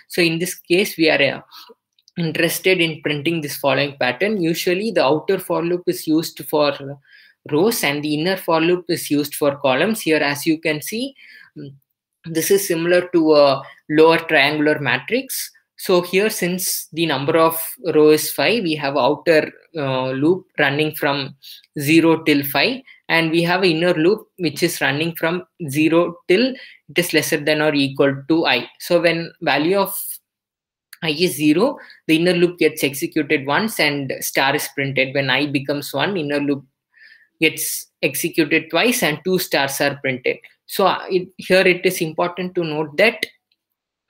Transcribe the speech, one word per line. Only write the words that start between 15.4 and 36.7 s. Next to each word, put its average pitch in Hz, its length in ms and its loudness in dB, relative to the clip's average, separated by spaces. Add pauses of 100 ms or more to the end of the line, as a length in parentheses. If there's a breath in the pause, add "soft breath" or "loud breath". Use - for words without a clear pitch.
So 180 240 2
here, 185 300 0
since 180 640 -4
the 165 120 -2
number 151 320 0
of 160 240 4 (340)
row 151 160 8
is 151 220 2
five, 190 300 0
we 160 140 -2
have 143 200 -4
outer, 147 560 2 (240)
uh, 131 340 -4
loop 151 360 0 (120)
running 147 360 0
from 139 420 -4 (420 loud breath)
zero 160 440 4
till 143 220 2
five, 175 360 0 (300 loud breath)
and 165 200 0
we 170 120 2
have 180 200 0
inner 175 300 2
loop 165 340 0 (120)
which 156 240 -4
is - 180 -4
running 147 340 -2
from 170 300 -4 (240)
zero 160 480 2 (120)
till 247 260 2 (340 loud breath)
it 147 80 -6
is 170 160 -2
lesser 156 240 0
than 151 240 0
or 151 140 2
equal 139 420 2 (100)
to 160 200 2
I. 123 220 0 (120)
So 170 220 0
when 165 280 0 (120)
value 151 340 2
of 190 180 -2 (1080)
I 165 80 -2
is 151 260 -2
zero, 160 420 2 (300 loud breath)
the 160 80 4
inner 175 160 2
loop 175 260 0
gets 160 240 0
executed 147 640 -2
once 180 320 -2
and 143 420 -2
star 139 360 0
is 147 180 -4
printed. 139 400 -2
When 139 140 -2
I 135 180 0
becomes 139 460 -6
one, 160 240 -2
inner 147 240 -4
loop 143 240 -4 (760 soft breath)